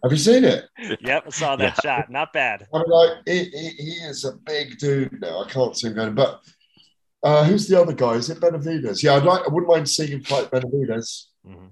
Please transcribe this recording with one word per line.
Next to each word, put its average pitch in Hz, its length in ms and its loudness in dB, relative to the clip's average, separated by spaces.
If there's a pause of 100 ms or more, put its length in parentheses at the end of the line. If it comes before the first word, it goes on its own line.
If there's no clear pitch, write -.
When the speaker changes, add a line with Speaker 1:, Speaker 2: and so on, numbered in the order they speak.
Speaker 1:
Have 127 100 2
you 151 60 2
seen 233 260 6
it? 143 200 2 (380)
Speaker 2:
Yep, 135 240 -2
I - 40 -18
saw 147 260 -4
that 127 280 -2
Speaker 3:
Yeah. 135 140 -2
Speaker 2:
shot. - 120 -6
Not 143 220 -6
bad. 120 400 -4
Speaker 1:
I'm 160 160 -2
like, 165 380 4
he, 175 180 -2
he, 160 240 -12
he 156 220 -12 (160)
is 139 180 -10
a 131 80 -6
big 143 460 -10
dude 139 420 -2
now. 87 240 -6
I - 60 -14
can't 127 260 -2
see 117 120 -6
him 107 60 -6
going. 107 200 -4
But, 127 260 0 (840)
uh, 151 220 4
who's 202 240 2
the 185 100 4
other 170 140 4
guy? 120 220 0
Is 120 160 -4
it 160 100 -10
Benavidez? 156 640 -2
Yeah, 143 140 6
I'd 143 80 4
like, 180 220 4
I 139 60 -2
wouldn't 170 180 0
mind 156 200 4
seeing 156 220 -2
him 135 100 -8
fight 135 280 -2
Benavidez. 123 760 -4 (200)
Speaker 2:
Mm-hmm. 92 260 -20